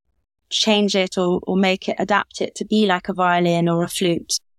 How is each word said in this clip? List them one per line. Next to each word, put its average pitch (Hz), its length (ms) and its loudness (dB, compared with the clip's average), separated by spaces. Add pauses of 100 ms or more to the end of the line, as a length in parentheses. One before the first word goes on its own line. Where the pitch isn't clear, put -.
(500)
change 208 440 0
it 185 220 0
or, 180 280 0
or 185 120 -2
make 190 320 0
it, - 100 -4
adapt - 440 -2
it - 140 -6
to 214 100 -8
be 214 200 2
like 180 220 -2
a 190 60 -4
violin 175 560 2
or 170 120 0
a 175 60 -2
flute - 500 -2 (200)